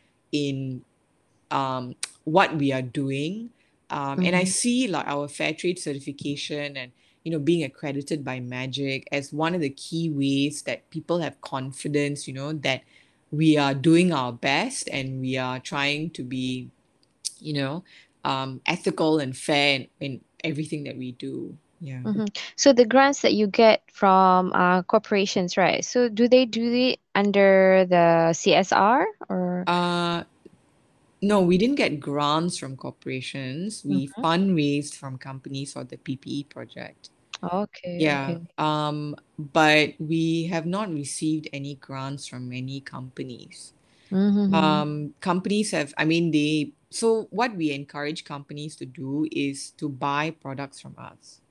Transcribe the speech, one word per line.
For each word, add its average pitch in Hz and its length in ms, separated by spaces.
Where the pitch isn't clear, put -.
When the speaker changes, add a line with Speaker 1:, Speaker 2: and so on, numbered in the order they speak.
Speaker 1:
in, 135 520
um, 131 460
what 165 320
we 139 160
are 131 100
doing. 143 680
Um, 143 340
and 180 140
I 185 80
Speaker 2:
Mm-hmm. 185 40
Speaker 1:
see, 240 400
like, 160 180
our 143 220
fair 156 260
trade 175 240
certification 143 1000
and, 127 160
you 165 100
know, 165 60
being 160 260
accredited 143 580
by 127 180
Magic 131 720
as 139 220
one 156 220
of 180 80
the 139 80
key 165 400
ways 139 520
that - 280
people 170 300
have 151 200
confidence, 143 880
you 139 60
know, 139 180
that 135 300
we 151 240
are 139 160
doing 165 380
our 127 200
best 147 600
and 131 280
we 131 160
are 127 220
trying 147 520
to - 120
be, 127 480
you 151 120
know, 143 300
um, 135 420
ethical 160 520
and 131 180
fair 143 440
in, 123 80
in 139 200
everything 151 400
that 127 120
we 127 160
do. 131 440
Yeah. 131 260
Speaker 2:
Mm-hmm. 214 200
So - 160
the 240 140
grants 269 360
that 220 120
you 208 120
get 220 360
from, 185 640
uh, 180 280
corporations, 202 760
right? - 280
So 247 240
do 226 200
they 254 180
do 226 260
it 247 280
under 190 720
the 170 480
C - 220
S 185 180
R 233 320
or? 180 380
Speaker 1:
Uh, 175 580
no, 202 200
we 180 180
didn't 247 180
get 156 240
grants 147 560
from 135 200
corporations. 135 1080
We - 240
Speaker 2:
Mm-hmm. 220 160
Speaker 1:
fundraised 160 720
from 131 220
companies 139 540
for 131 120
the 127 120
P 131 200
P - 240
E 143 40
project. - 640
Speaker 2:
Okay, 180 580
Speaker 1:
Yeah. 143 300
Speaker 2:
okay. 170 100
Speaker 1:
Um, 151 600
but 151 640
we 165 500
have 165 160
not 196 240
received 156 640
any 139 240
grants 139 500
from 127 260
any 131 280
companies. 131 920
Speaker 2:
Mm-hmm. 196 460
Speaker 1:
Um, 151 640
companies 185 520
have, 147 260
I 151 80
mean, 165 240
they, 151 420
so 226 400
what 226 280
we 156 160
encourage 147 520
companies 147 520
to - 100
do 135 460
is 139 440
to 151 140
buy 143 400
products 139 500
from - 160
us. - 440